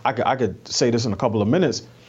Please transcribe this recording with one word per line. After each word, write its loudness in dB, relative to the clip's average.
I 2
could, -4
I 2
could -4
say 0
this 0
in -2
a -2
couple 0
of 2
minutes. 0